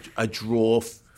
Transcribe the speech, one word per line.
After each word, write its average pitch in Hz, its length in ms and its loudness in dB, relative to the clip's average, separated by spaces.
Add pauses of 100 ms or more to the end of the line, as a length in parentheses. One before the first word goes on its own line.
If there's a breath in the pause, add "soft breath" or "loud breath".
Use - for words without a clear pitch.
(160)
a 113 100 0
draw 113 520 2
f-, - 200 -8 (200)